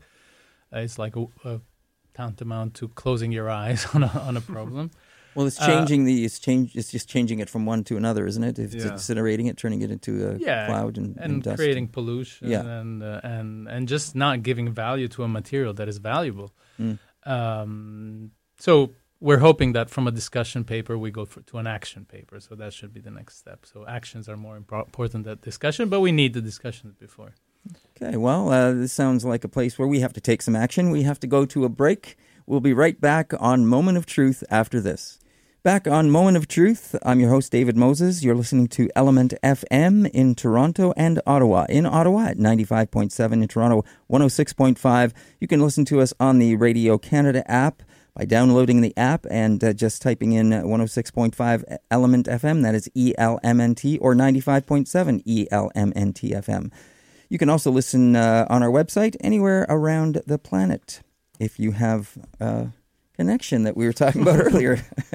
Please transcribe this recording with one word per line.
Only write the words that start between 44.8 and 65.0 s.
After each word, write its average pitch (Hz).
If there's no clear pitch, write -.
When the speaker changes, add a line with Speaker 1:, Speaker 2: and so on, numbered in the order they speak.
Speaker 2:
You -
can 151
listen 147
to 139
us 127
on 131
the 117
Radio 113
Canada 143
app 131
by 101
downloading 123
the 113
app 131
and, 110
uh, 113
just 107
typing 113
in 110
one 110
oh 110
six -
point 113
five 117
Element 123
F 120
M. 156
That 110
is 107
E 123
L 113
M 120
N 120
T 143
or 127
ninety-five 135
point 143
seven 160
E 110
L 101
M 101
N 101
T -
F 98
M. 98
You 135
can 147
also 147
listen, 127
uh, 113
on 123
our 120
website 170
anywhere 196
around 156
the 147
planet -
if 110
you 107
have 110
a 113
connection 175
that 107
we 117
were 117
talking 143
about 147
<laughs> -
earlier. 127